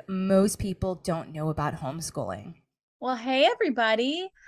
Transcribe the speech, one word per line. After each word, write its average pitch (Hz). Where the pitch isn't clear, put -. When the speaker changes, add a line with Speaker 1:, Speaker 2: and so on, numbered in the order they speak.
Speaker 1:
most 190
people 185
don't 165
know 156
about 147
homeschooling? 139
Speaker 2:
Well, 254
hey, 262
everybody. 294